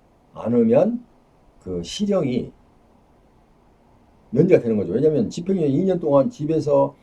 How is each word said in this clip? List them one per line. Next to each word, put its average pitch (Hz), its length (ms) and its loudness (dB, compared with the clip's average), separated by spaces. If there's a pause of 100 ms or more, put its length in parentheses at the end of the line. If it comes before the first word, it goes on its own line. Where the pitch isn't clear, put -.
(340)
않으면 120 680 2 (560)
그 90 240 -8
실형이 143 680 -2 (1800)
면제가 156 320 4
되는 113 160 -2
거죠. 90 160 -4
왜냐면 135 360 0
집행유예 175 380 -4
이 143 160 0
년 185 160 0
동안 143 300 2
집에서 143 720 -2